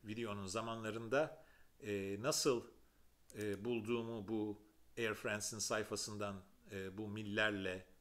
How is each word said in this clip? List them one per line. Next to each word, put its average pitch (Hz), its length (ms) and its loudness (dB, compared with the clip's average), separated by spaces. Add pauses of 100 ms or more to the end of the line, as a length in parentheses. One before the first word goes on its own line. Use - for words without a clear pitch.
videonun 104 440 -2
zamanlarında, 113 960 0 (360)
e, 101 400 0
nasıl, 135 420 4 (760)
e, 104 280 0
bulduğumu 113 640 0
bu 107 340 0 (360)
Air 113 160 2
France'in 107 460 -2
sayfasından, 104 840 -2 (280)
e, 95 260 -6
bu 110 100 -4
millerle 101 800 2 (160)